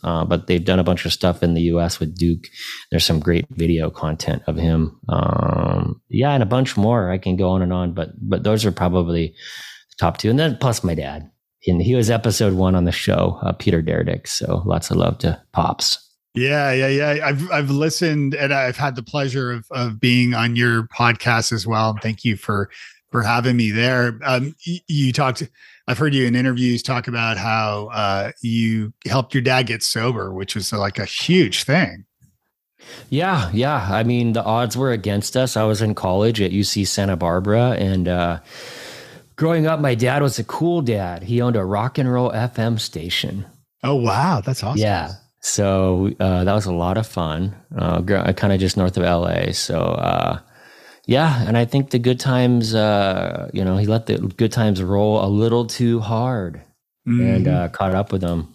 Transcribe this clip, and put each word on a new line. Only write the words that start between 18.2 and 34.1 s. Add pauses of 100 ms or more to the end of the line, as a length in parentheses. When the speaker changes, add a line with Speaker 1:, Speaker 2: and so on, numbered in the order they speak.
Speaker 2:
and
I've
had
the
pleasure
of,
of
being
on
your (100)
podcast
as
well.
And
thank
you
for, (400)
for
having
me
there.
Um, (100)
y-,
you
talked, (460)
I've
heard
you
in
interviews
talk
about
how,
uh, (120)
you (120)
helped
your
dad
get
sober,
which
was,
like,
a
huge
thing. (1080)
Speaker 1:
Yeah,
yeah.
I
mean,